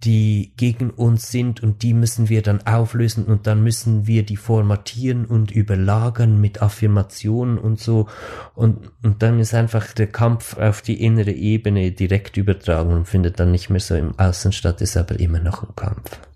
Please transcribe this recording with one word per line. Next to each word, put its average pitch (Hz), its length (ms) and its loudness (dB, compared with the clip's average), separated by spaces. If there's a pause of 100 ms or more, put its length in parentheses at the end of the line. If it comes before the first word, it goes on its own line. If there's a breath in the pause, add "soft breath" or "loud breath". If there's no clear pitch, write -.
die 107 540 0
gegen 123 320 -2
uns 117 400 0
sind 123 320 -4
und 107 200 -2
die 117 120 0
müssen 117 340 0
wir 110 140 2
dann 104 240 -2
auflösen 113 580 0
und 104 220 0
dann 107 160 2
müssen 110 440 0
wir 113 180 2
die 104 120 -6
formatieren 113 880 0
und 113 280 0
überlagern 107 840 2
mit 104 220 2
Affirmationen 107 960 0
und 110 240 -2
so. 113 280 0 (460 loud breath)
Und, 110 360 2 (120)
und 104 200 2
dann 117 180 2
ist 113 140 -2
einfach 113 400 0
der 107 140 0
Kampf 117 500 -2
auf 107 240 0
die - 200 -4
innere 113 300 2
Ebene 101 600 0
direkt 98 440 -2
übertragen 87 560 0
und 85 160 0
findet 87 320 0
dann 87 120 4
nicht 90 180 0
mehr 95 100 2
so - 140 -2
im 80 240 -2
Außen 95 340 2
statt, - 300 -4
ist - 160 -2
aber - 200 -2
immer 82 220 0
noch 90 220 -4
ein - 120 -14
Kampf. - 360 -8 (260)